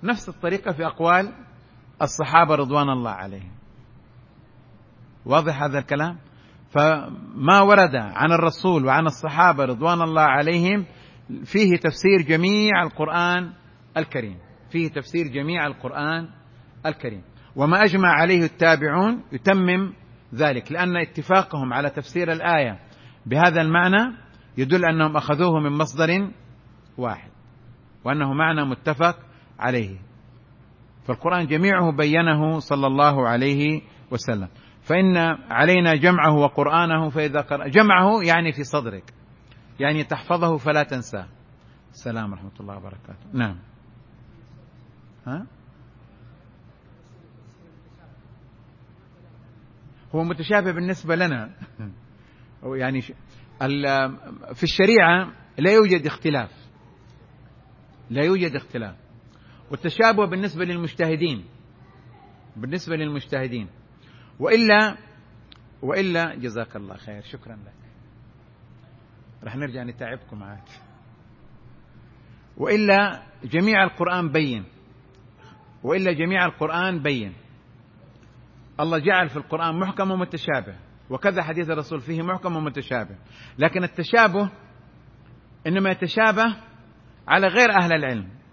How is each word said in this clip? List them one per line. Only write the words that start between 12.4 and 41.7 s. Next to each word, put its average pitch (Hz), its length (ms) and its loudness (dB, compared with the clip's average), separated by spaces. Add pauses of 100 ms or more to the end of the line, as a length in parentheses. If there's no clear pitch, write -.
القرآن 175 680 -2 (440)
الكريم، 110 420 -6 (320)
فيه 165 180 -2
تفسير 156 380 -6
جميع 147 400 -4
القرآن 147 600 -6 (580)
الكريم، 117 360 -8 (340)
وما 160 280 4
أجمع 185 240 4
عليه 170 360 4
التابعون 165 880 2
يتمم 185 600 0 (420)
ذلك، 135 380 -2
لأن 180 240 -2
اتفاقهم 165 760 -2
على 143 180 -2
تفسير 165 420 -4
الآية 156 480 0 (460)
بهذا 160 340 4
المعنى 185 560 2 (420)
يدل 151 260 2
أنهم 160 320 2
أخذوه 156 440 0
من 147 120 0
مصدر 160 580 0 (680)
واحد، 117 320 -8 (760)
وأنه 139 280 -2
معنى 156 320 0
متفق 156 540 -2 (400)
عليه. 110 400 -4 (1080)
فالقرآن 165 420 -2
جميعه 170 460 2
بينه 156 680 2
صلى 139 280 -2
الله 135 420 4
عليه 143 540 0 (280)
وسلم، 107 380 -6 (340)
فإن 185 340 4 (340)
علينا 165 440 4
جمعه 156 400 4
وقرآنه، 156 760 2
فإذا 147 300 -2
قرأ، 143 280 -6
جمعه 196 540 6
يعني 165 300 2
في 143 120 -6
صدرك، 117 500 -6 (680)
يعني 147 240 0
تحفظه 165 520 -2
فلا 151 260 0
تنساه. 117 440 -8 (640)